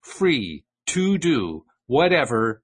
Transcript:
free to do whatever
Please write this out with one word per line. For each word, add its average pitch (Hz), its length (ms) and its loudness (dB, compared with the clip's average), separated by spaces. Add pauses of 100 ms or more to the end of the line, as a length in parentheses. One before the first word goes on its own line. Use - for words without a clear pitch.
free 110 640 -2 (220)
to 190 300 0
do 117 480 -2 (220)
whatever 120 760 2